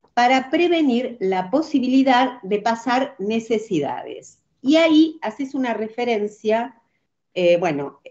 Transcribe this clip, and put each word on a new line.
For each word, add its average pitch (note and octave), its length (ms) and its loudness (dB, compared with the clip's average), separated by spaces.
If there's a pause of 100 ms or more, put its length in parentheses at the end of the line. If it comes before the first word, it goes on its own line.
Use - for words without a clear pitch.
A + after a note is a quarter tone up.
(160)
para B3+ 340 2
prevenir D#4 720 0
la F#3 320 -4
posibilidad C4 920 0
de G3 180 -2
pasar A#3+ 600 -2
necesidades". G3+ 1200 -6 (220)
Y C#4+ 160 2
ahí D#4+ 440 4
haces C4+ 320 -8
una B3+ 200 -2
referencia, A3 1080 -4 (540)
eh, F3 220 4
bueno, D3 420 -4 (120)